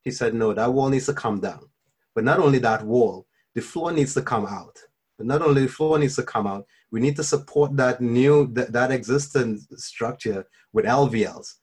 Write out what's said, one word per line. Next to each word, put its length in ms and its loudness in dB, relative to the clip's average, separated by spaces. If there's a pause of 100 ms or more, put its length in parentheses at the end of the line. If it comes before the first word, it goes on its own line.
He 100 -6
said, 220 -2
"No, 200 0
that 200 0
wall 160 2
needs 160 0
to 80 -2
come 260 -4
down. 300 -8 (440)
But 120 -2
not 140 4
only 200 4
that 260 0
wall, 400 0 (300)
the 60 -2
floor 320 -6
needs 220 0
to 60 0
come 240 -2
out. 320 -12 (400)
But 100 -8
not 140 0
only 220 4
the 60 0
floor 300 0
needs 180 0
to 60 -4
come 220 -4
out, 200 -6 (260)
we 80 -4
need 160 0
to 80 -4
support 540 0
that 240 0
new, 520 4
th-, 140 -2
that 240 0
existing 680 -2 (180)
structure 680 -8 (280)
with 120 2
L 220 4
V 180 0
Ls. 380 -14